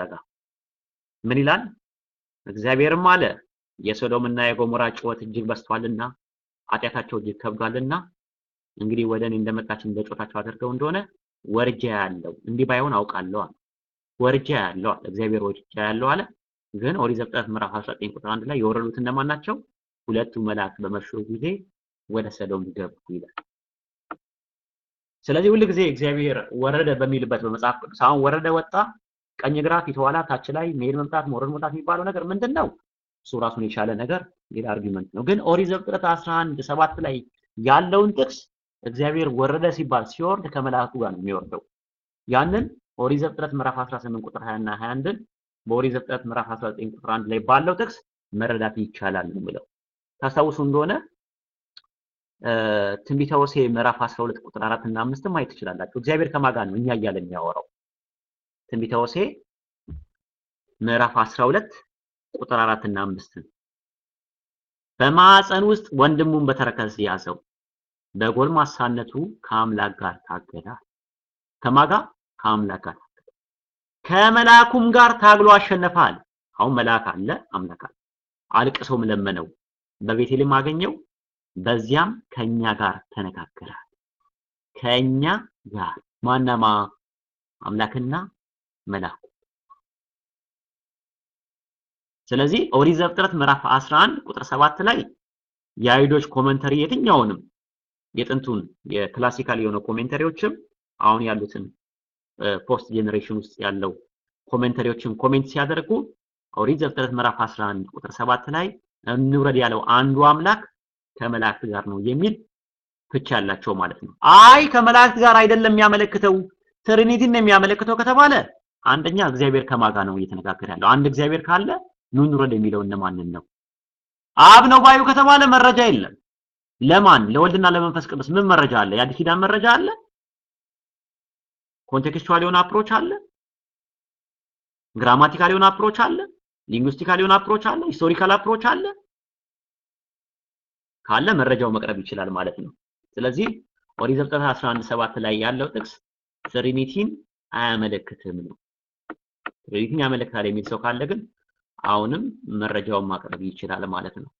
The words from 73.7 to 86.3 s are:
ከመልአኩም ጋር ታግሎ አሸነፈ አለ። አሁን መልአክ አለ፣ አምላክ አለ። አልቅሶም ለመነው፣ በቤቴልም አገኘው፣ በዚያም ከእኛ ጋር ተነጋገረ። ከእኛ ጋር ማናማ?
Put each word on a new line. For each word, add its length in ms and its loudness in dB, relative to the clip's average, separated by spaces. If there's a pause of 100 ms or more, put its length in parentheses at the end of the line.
ከመልአኩም 840 6
ጋር 240 8
ታግሎ 340 8
አሸነፈ 500 4
አለ። 180 2 (400)
አሁን 160 0
መልአክ 340 0
አለ፣ 220 -6 (220)
አምላክ 320 -10
አለ። 120 -20 (560)
አልቅሶም 540 -2
ለመነው፣ 420 -4 (540)
በቤቴልም 520 0
አገኘው፣ 400 -2 (640)
በዚያም 540 -2 (180)
ከእኛ 320 -6 (140)
ጋር 200 -4 (140)
ተነጋገረ። 640 -14 (1040)
ከእኛ 480 0 (440)
ጋር 260 -8 (280)
ማናማ? 440 0 (960)